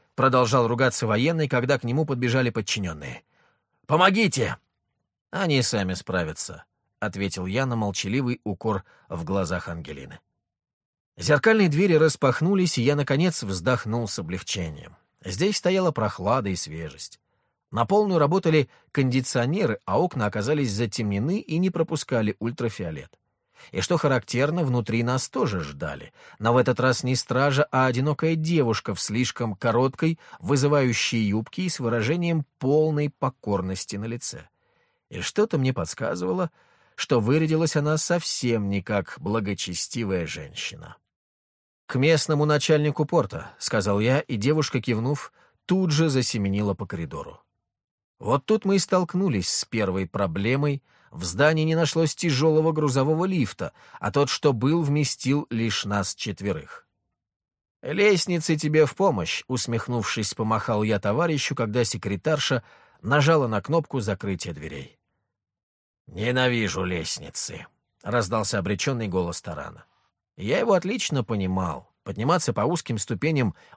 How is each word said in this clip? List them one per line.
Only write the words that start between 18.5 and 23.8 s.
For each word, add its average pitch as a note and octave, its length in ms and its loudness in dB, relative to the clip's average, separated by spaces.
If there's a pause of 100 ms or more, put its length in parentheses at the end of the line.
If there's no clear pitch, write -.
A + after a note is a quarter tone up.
кондиционеры, C3 920 0
а G2+ 160 0
окна C3 260 0
оказались A#2+ 440 0
затемнены A2+ 680 -2
и D#3+ 180 -4
не F#3 120 2
пропускали A#2+ 680 -2
ультрафиолет. G#2 800 -6 (540)
И - 80 -4